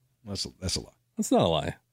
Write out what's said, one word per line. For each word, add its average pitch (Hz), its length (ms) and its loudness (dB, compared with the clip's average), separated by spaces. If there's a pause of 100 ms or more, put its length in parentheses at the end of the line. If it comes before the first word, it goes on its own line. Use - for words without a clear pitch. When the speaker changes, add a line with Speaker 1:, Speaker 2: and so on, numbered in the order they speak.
(260)
Speaker 1:
That's 101 180 -8
a, - 40 -8 (120)
that's 90 160 -2
a - 40 -4
lie. - 100 -12 (260)
Speaker 2:
That's - 140 -4
not 226 120 4
a 104 60 6
lie. 82 260 0 (180)